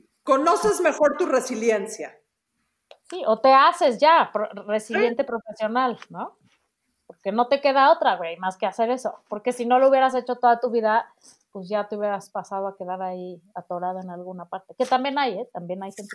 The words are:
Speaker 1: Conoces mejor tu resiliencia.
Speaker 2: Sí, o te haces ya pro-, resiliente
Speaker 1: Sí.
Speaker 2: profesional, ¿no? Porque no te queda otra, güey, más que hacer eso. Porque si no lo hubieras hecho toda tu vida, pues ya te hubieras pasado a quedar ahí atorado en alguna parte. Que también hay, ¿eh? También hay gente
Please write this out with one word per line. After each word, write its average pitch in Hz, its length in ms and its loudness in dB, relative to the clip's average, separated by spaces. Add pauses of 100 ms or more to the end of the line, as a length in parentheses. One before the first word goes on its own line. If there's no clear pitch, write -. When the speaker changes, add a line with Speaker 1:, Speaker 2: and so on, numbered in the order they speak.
(240)
Speaker 1:
Conoces 339 580 2
mejor 294 360 2
tu 359 80 0
resiliencia. 220 920 -2 (920)
Speaker 2:
Sí, 370 180 -10
o 220 120 2
te 269 140 6
haces 277 460 4
ya 302 340 6
pro-, 208 160 -4 (160)
resiliente 220 580 -2
Speaker 1:
Sí. - 40 -6
Speaker 2:
profesional, 226 720 -4 (100)
¿no? 190 280 -12 (680)
Porque - 260 -10
no 240 160 0
te 277 140 0
queda 277 300 4
otra, 277 240 2
güey, 170 220 -8
más 185 200 -6
que - 80 -6
hacer 226 240 -2
eso. 247 400 -6
Porque 214 240 -6
si 247 140 -6
no 247 100 4
lo 269 120 6
hubieras 262 260 4
hecho 247 220 -4
toda 240 220 4
tu 240 120 -4
vida, 220 420 0 (380)
pues 190 180 -14
ya 208 180 -4
te 220 80 -8
hubieras 202 360 -6
pasado 196 360 -8
a 196 100 -10
quedar 185 260 -8
ahí 185 360 -10 (140)
atorado 180 480 -8
en 180 80 -14
alguna 180 360 -14
parte. - 320 -14
Que 254 80 0
también 269 340 -2
hay, 247 200 -2
¿eh? 247 140 -10
También 180 300 -10
hay 196 80 -12
gente 202 240 -18